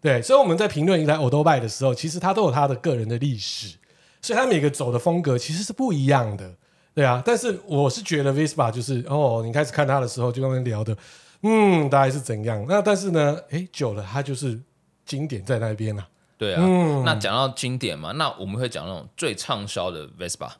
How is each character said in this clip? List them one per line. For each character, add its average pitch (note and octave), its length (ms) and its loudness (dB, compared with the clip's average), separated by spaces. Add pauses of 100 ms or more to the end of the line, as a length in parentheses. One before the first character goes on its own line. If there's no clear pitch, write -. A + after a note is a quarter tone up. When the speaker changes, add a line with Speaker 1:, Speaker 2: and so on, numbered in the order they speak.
Speaker 1:
对， B2+ 220 2
所 C4 140 4
以 - 20 10
我 C#4 60 8
们 E3+ 120 2
在 G3+ 120 2
评 D3+ 180 0
论 F3+ 160 4
一 - 20 0
台 D3 120 4
欧 D3 120 0
兜 D3 140 2
拜 D#3 160 4
的 A#2 100 -4
时 C3+ 160 -6
候， C3 80 2
其 D#3 160 -6
实 E3 120 -6
它 F3+ 120 0
都 G#3+ 120 2
有 C#3+ 80 2
它 C#3+ 160 2
的 C3 80 -2
个 D#3 180 -2
人 A2 140 -4
的 A#2 100 -2
历 C3 180 -2
史， G2+ 380 -10 (480)
所 - 120 -4
以 G#3+ 40 4
它 C4 80 4
每 G3 140 4
个 C#3+ 100 2
走 B2+ 220 -4
的 A#2+ 60 0
风 E3+ 220 2
格 C#3+ 160 2
其 C3+ 160 -4
实 F#3 120 -4
是 A3 80 -10
不 B3+ 200 -2
一 C#3 140 0
样 A#2+ 300 2
的。 F#2 180 -12 (400)
对 D3 100 2
啊， B2 220 2
但 A#3 100 4
是 A3 300 -2
我 C#3+ 240 2
是 A#3 100 -6
觉 D#3+ 220 -2
得 C#3 100 2
Vespa C#3+ 380 0
就 A#2+ 100 -6
是， A#2+ 280 -4
哦， C3+ 360 2
你 A2+ 80 -6
开 D3 120 2
始 - 80 -8
看 D3 140 2
它 C3+ 120 2
的 B2+ 80 0
时 B2 140 -6
候 B2 100 0
就 B2 100 -6
跟 C3 80 0
他 C3 60 0
们 B2+ 100 -2
聊 A2 200 -2
的， G#2+ 120 -4 (460)
嗯， G3 480 4
大 C#3 140 6
概 C3+ 60 2
是 C#3 100 -4
怎 A2 240 -6
样。 A2 240 -2
那 G3+ 120 4
但 G3+ 160 2
是 F#3+ 140 -4
呢， D3+ 260 2 (140)
哎， F3 220 -6
久 A#2 220 -4
了 G2+ 140 -8
它 C3+ 140 -4
就 C3+ 120 -6
是 A#2+ 260 -6 (440)
经 C#3+ 220 -6
典 A2 180 -8
在 A#2 140 -2
那 A2 160 -2
边 G#2+ 240 -4
啊。 F#2+ 80 -10 (320)
Speaker 2:
对 G2+ 160 -2
啊， E3 100 4
Speaker 1:
嗯。 E3+ 400 4
Speaker 2:
那 D#3+ 100 2
讲 G#2 200 -2
到 C3 140 2
经 B2+ 280 -4
典 F#2 220 -4
嘛， D#2+ 140 -10
那 D3 260 -2
我 F#2+ 80 -8
们 G2+ 120 -6
会 B2 100 -2
讲 D#2 180 -8
那 F#2+ 60 -8
种 E2+ 220 -12
最 C3 200 -4
畅 G2+ 340 -6
销 F#2 220 -4
的 D2+ 180 -12 (100)
Vespa。 E2+ 420 -8